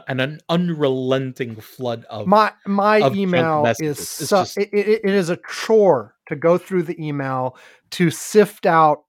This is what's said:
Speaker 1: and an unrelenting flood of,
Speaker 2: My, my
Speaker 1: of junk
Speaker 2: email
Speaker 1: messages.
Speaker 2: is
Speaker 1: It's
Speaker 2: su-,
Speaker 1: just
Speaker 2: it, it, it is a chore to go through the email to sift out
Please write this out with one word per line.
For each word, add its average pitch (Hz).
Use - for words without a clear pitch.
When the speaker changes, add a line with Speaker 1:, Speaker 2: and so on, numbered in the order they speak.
Speaker 1:
and 131
an 151
unrelenting 135
flood 117
of, 107
Speaker 2:
My, 208
my 202
Speaker 1:
of 208
junk 196
Speaker 2:
email 170
Speaker 1:
messages. 147
Speaker 2:
is -
Speaker 1:
It's 139
Speaker 2:
su-, 208
Speaker 1:
just 180
Speaker 2:
it, 202
it, 208
it 196
is 180
a 170
chore 180
to 156
go 165
through 180
the 165
email 135
to 175
sift -
out 160